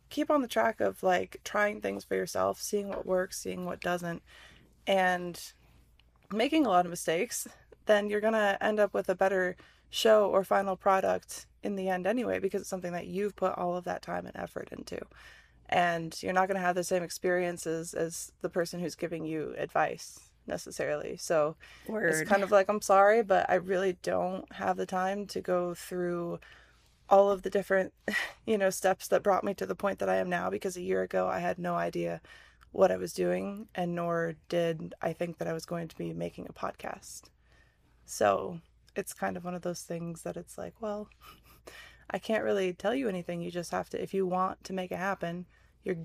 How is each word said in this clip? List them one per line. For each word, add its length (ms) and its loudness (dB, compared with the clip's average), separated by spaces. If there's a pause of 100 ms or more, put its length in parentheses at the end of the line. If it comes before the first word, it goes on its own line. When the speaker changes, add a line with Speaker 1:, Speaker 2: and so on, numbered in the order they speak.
Speaker 1:
keep 220 -2
on 100 4
the 80 -2
track 320 0
of, 220 -2
like, 420 2
trying 380 -2
things 220 -4
for 100 -4
yourself, 480 0
seeing 260 -4
what 160 -6
works, 360 -2
seeing 260 -6
what 160 -6
doesn't, 400 -4 (640)
and 680 2 (800)
making 320 4
a 60 4
lot 160 6
of 40 -8
mistakes, 560 -2 (400)
then 220 6
you're 140 0
gonna 400 4
end 180 2
up 140 2
with 160 0
a 40 2
better 420 2 (340)
show 400 6
or 140 4
final 320 2
product 720 2 (160)
in 140 -4
the 140 -2
end 160 0
anyway, 320 0
because 240 -2
it's 80 -14
something 220 -6
that 140 -6
you've 300 -4
put 200 0
all 200 -2
of 80 -8
that 180 -4
time 240 -6
and 100 -14
effort 360 -8
into. 260 -10 (720)
And 540 0
you're 100 -2
not 160 4
gonna 120 -2
have 140 0
the 100 -2
same 180 0
experiences 920 -4
as 460 -6
the 80 -2
person 320 -2
who's 140 -6
giving 320 -6
you 320 -6
advice 600 -2 (280)
necessarily. 720 -6
So 400 0 (320)
Speaker 2:
Word. 220 0
Speaker 1:
it's 180 0
kind 140 6
of 80 -2
like, 180 8
"I'm 140 0
sorry, 400 8
but 260 4
I 60 4
really 480 0
don't 520 -2
have 220 0
the 80 -4
time 440 -2
to 120 -6
go 320 0
through 680 -4 (680)
all 220 10
of 120 0
the 80 -4
different, 440 2 (120)
<laughs> 400 -4
you 120 2
know, 100 4
steps 400 0
that 140 4
brought 220 4
me 100 -2
to 100 -6
the 100 -4
point 260 -2
that 100 0
I 60 4
am 120 0
now, 220 -2
because 260 -4
a 60 -8
year 200 0
ago 260 0
I 100 -2
had 200 -2
no 180 -2
idea 440 -2 (520)
what 180 6
I 80 0
was 160 -8
doing, 600 -2
and 200 -2
nor 400 -2 (160)
did 500 -2
I 140 -2
think 240 -6
that 100 -6
I 60 -4
was 100 -8
going 240 -6
to 80 -20
be 160 -6
making 340 -8
a 60 -16
podcast." 680 -10 (840)
So 560 0 (340)
it's 200 -6
kind 240 -4
of 80 -12
one 80 -6
of 80 -8
those 200 -6
things 400 -8
that 140 -8
it's 220 -14
like, 220 -10
well, 280 -6 (520)
<laughs> 500 -20
I 80 -2
can't 260 0
really 300 2
tell 200 -2
you 140 0
anything. 320 -4
You 100 -6
just 200 -6
have 200 -2
to, 120 -4
if 100 -8
you 140 0
want 380 -2
to 100 -12
make 180 -6
it 60 -4
happen, 480 -4 (360)
you're 220 -2